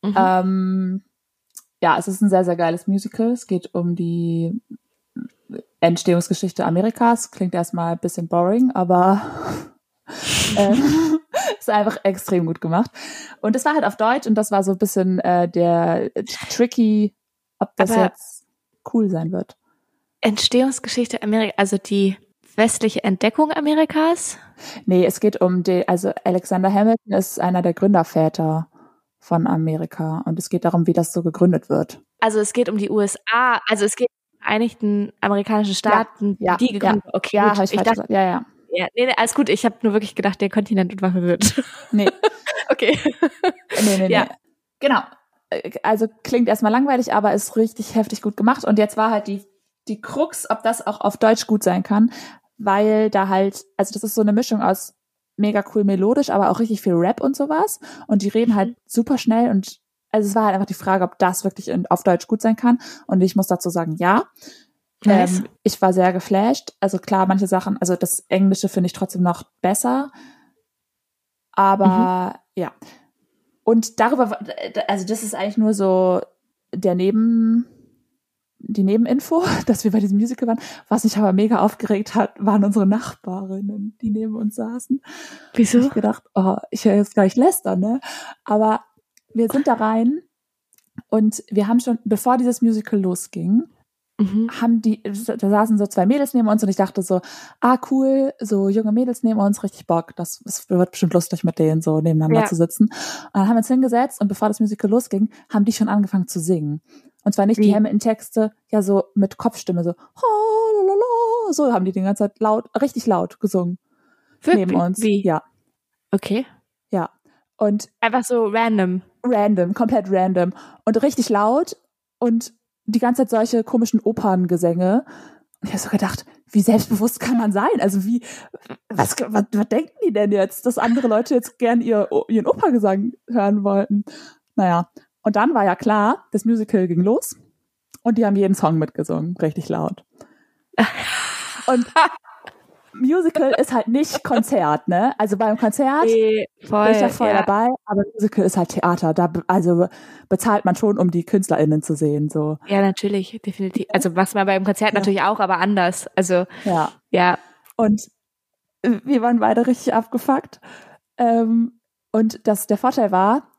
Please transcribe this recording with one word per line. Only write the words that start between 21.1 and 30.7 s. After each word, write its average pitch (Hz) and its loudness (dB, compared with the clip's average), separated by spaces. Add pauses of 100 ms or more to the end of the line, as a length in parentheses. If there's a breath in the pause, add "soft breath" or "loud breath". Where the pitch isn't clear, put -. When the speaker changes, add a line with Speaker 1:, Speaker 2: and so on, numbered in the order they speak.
Speaker 1:
Amerika, 214 -2
also 202 0
die 196 0 (400)
westliche 220 0
Entdeckung 226 0
Amerikas? 311 0 (480 loud breath)
Speaker 2:
Nee, 180 4
es - 0
geht 208 0
um 180 2
die, 180 0
also 190 0 (120)
Alexander 185 0
Hamilton 214 2
ist 196 -2
einer 180 0
der 175 0
Gründerväter 160 0 (500 soft breath)
von 165 -2
Amerika 160 -4
und 165 -4
es - -10
geht - -4
darum, 170 2